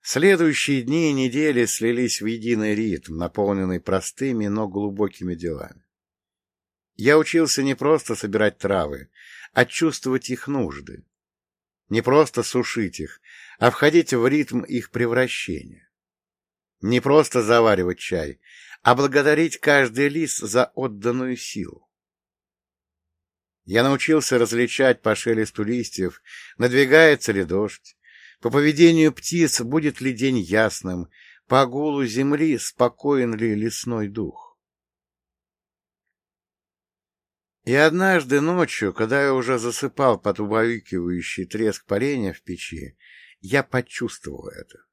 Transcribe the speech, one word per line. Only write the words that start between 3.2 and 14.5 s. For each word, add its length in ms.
простыми, 680
но 220
глубокими 680
делами. 520
Я 220
учился 440
не 140
просто 400
собирать 420
травы, 520
а 120
чувствовать 640
их 180
нужды. 580
Не 120
просто 400
сушить 580
их, 220
а 100
входить 440
в 140
ритм 340